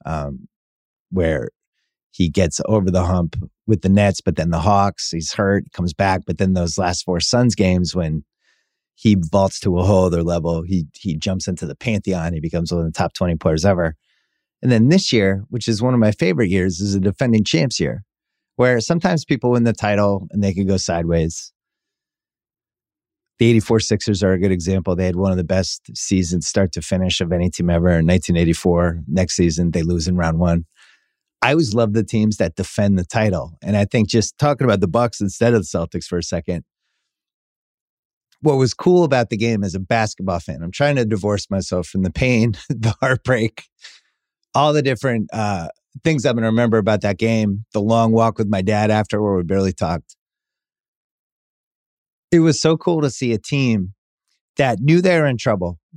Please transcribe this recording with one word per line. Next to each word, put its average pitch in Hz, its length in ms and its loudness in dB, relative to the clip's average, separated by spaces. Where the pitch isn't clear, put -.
um, 71 420 -8
where 80 400 -2
he 87 180 0
gets 85 360 0
over 98 260 2
the 90 140 2
hump 87 300 0
with 95 120 0
the 95 60 2
Nets, 98 300 4
but 82 160 -2
then 85 140 -2
the 82 100 0
Hawks, 101 520 0
he's 80 200 -6
hurt, 98 400 0
comes 87 220 -4
back. 95 340 0
But 85 120 -6
then 95 140 2
those 87 240 -2
last 87 280 -2
four 87 160 -2
Suns 120 340 2
games 90 400 0
when 80 300 -4
he 104 220 2
vaults 92 440 0
to 90 180 0
a 90 40 0
whole 92 240 4
other 85 160 0
level, 85 380 -2
he, 85 320 -4
he 87 220 -6
jumps 95 320 -4
into 90 180 -6
the 73 80 -10
pantheon. 90 600 -4
He 78 80 -6
becomes 82 320 -4
one 85 80 -2
of 82 100 -2
the - 60 -10
top - 160 -2
twenty 87 240 -2
players 78 260 0
ever. 87 320 0
And 127 80 0
then 117 200 4
this 185 240 2
year, 98 360 0
which 117 200 -6
is 107 120 -2
one 127 120 0
of 120 80 2
my 107 100 4
favorite 98 380 0
years, 92 320 0
is 98 140 0
a 98 40 0
defending 104 460 0
champs 156 340 0
year, 78 240 -4
where 123 240 2
sometimes 170 420 0
people 123 280 -2
win 120 120 2
the 117 80 2
title 101 600 0
and 101 120 -2
they 98 100 0
could 95 140 -2
go 98 80 2
sideways. 85 800 -2
The 117 100 6
eighty-four 113 300 4
Sixers 104 420 -2
are 95 120 4
a 92 40 2
good 95 140 2
example. 90 460 -2
They 92 80 0
had 90 100 0
one 95 160 0
of 92 60 0
the 90 80 -2
best 92 500 -4
seasons 90 500 -2
start 95 280 0
to 87 80 -8
finish 92 400 -2
of 85 100 -2
any 87 180 0
team 87 200 -2
ever 85 180 2
in 82 180 4
nineteen 90 300 2
eighty-four. 85 720 2
Next 90 300 -2
season, 87 340 2
they 85 120 -2
lose 85 260 -2
in 90 80 0
round 82 220 0
one. 85 260 0
I 123 100 2
always 147 220 0
love 110 200 2
the 110 100 2
teams 107 340 0
that 85 180 -2
defend 98 440 0
the 87 40 -2
title. 87 600 -2
And 101 120 0
I 101 100 2
think 107 240 0
just - 280 0
talking 147 280 0
about 101 140 2
the 95 80 2
Bucks 117 340 0
instead 113 320 0
of 110 80 4
the 90 160 -6
Celtics 85 280 -6
for 87 140 -6
a 85 40 -6
second, 85 400 -6
what 143 160 2
was 131 160 2
cool 180 300 4
about 127 260 2
the 113 80 -4
game 113 260 0
as 90 120 -4
a 95 40 -6
basketball 95 600 -2
fan, 78 240 -10
I'm 87 80 -10
trying 143 240 0
to 123 100 0
divorce 104 440 -2
myself 90 380 -4
from 95 160 -4
the 90 80 -2
pain, 117 500 2
<laughs> - 80 -16
the 113 320 -2
heartbreak, 123 600 -2
all 147 200 2
the 151 80 2
different, 123 520 -2
uh, 101 360 -4
things 156 220 0
I'm 123 100 2
gonna 113 120 0
remember 113 300 2
about 107 240 2
that 101 160 -2
game, 110 560 0
the 104 80 -2
long 113 300 2
walk 113 260 2
with 107 100 -2
my 98 140 0
dad 107 300 2
after 107 300 0
where 101 140 0
we 90 80 0
barely 95 300 0
talked. 85 420 -6
It 170 80 6
was 160 220 4
so 160 160 2
cool 165 240 -2
to 143 80 0
see 120 240 -2
a 107 40 0
team 110 560 -2
that 123 220 0
knew 156 220 4
they 180 180 2
were 151 80 2
in 123 100 0
trouble, 90 420 -2